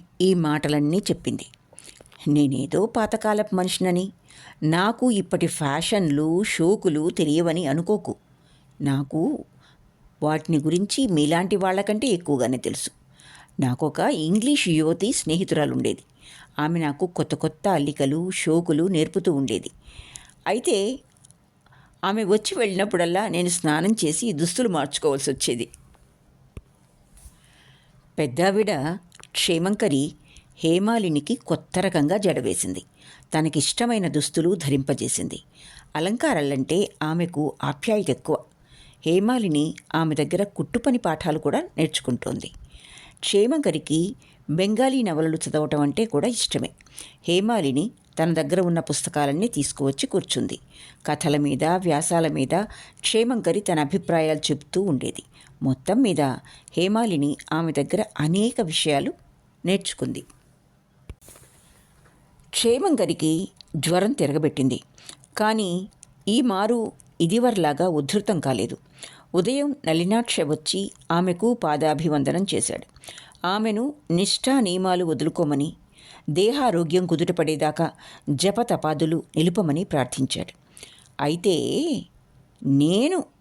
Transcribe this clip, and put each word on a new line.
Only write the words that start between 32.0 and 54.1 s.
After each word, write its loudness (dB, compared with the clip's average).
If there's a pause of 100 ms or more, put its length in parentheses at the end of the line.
జడవేసింది. -2 (560)
తనకిష్టమైన 0
దుస్తులు 0
ధరింపజేసింది. -2 (540)
అలంకారాలంటే 0 (120)
ఆమెకు -2 (100)
ఆప్యాయత 0
ఎక్కువ. -2 (680)
హేమాలిని 2 (200)
ఆమె 0
దగ్గర 0
కుట్టుపని -2
పాఠాలు -2
కూడా -2
నేర్చుకుంటోంది. -2 (680)
క్షేమంకరికి 0 (340)
బెంగాలీ 2
నవలలు 0 (100)
చదవటం 0
అంటే 2
కూడా 0
ఇష్టమే. -4 (580)
హేమాలిని 0 (320)
తన 2
దగ్గర 0
ఉన్న 2
పుస్తకాలన్నీ -2
తీసుకువచ్చి -2
కూర్చుంది. -4 (480)
కథల 0
మీద, 0
వ్యాసాల 2
మీద -2 (520)
క్షేమంకరి 0
తన 0
అభిప్రాయాలు 0